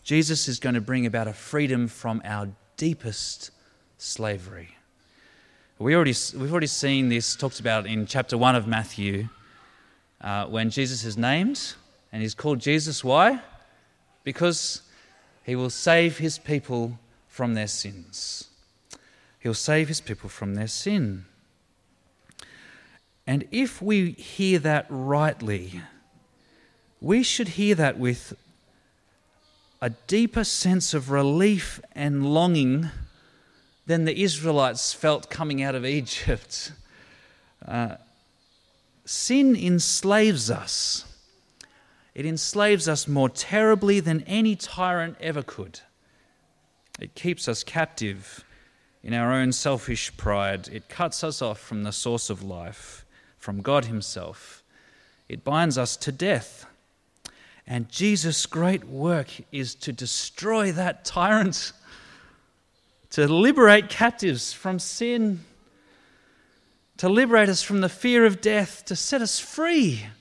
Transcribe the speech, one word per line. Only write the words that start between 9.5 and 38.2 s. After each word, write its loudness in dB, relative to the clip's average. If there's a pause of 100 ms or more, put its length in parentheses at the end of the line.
uh, -6
when -2
Jesus -4
is -6
named, 0 (380)
and -6
he's -4
called -2
Jesus. -2
Why? 4 (800)
Because -2 (600)
he -4
will -2
save 4
his -2
people -4 (320)
from -2
their -2
sins. -10 (880)
He'll -4
save 0
his -6
people -10
from -8
their -4
sin. -2 (2000)
And -2
if -2
we 2
hear 0
that 2
rightly, -2 (1160)
we 2
should -2
hear 2
that 2
with -2 (1500)
a -2 (160)
deeper 2
sense 0
of -2
relief 2 (140)
and 0
longing 2 (960)
than 2
the -2
Israelites 0
felt 0
coming -4
out -2
of -4
Egypt. -4 (920)
Uh, -4 (1120)